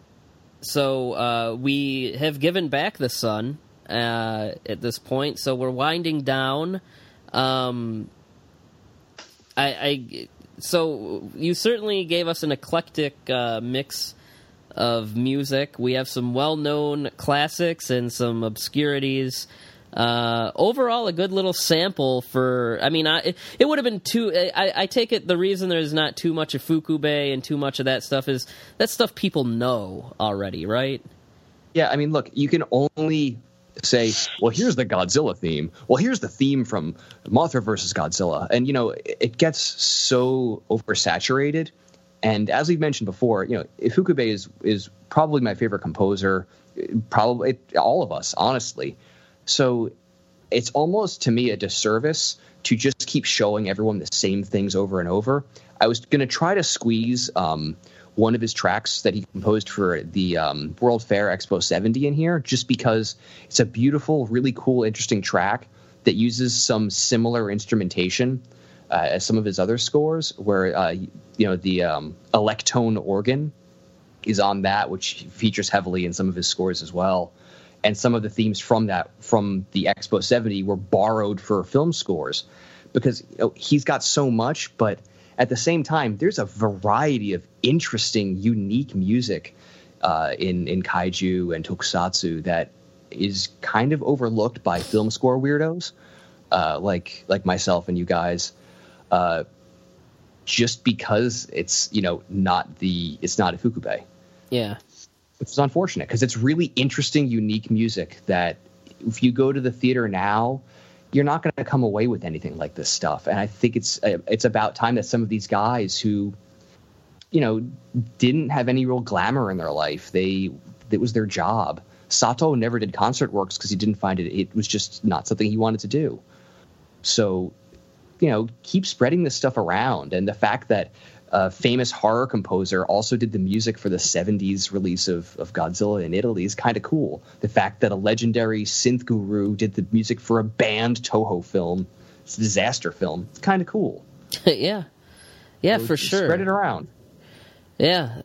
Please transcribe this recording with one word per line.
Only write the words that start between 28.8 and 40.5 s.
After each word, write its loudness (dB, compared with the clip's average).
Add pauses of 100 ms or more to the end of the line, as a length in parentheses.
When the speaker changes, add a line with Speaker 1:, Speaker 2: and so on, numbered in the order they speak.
Speaker 1:
stuff 0
people 0
know -2
already, -2
right? -2 (680)
Speaker 2:
Yeah, 4
I 2
mean, 0
look, 0
you 2
can 2
only 0 (460)
say, 2 (280)
"Well, 4
here's 2
the 0
Godzilla 0
theme. -2 (180)
Well, 8
here's 0
the -6
theme 2
from -4 (300)
Mothra 2
versus -2
Godzilla." -2
And, 2
you 0
know, 0
it, -8
it -2
gets 2
so 0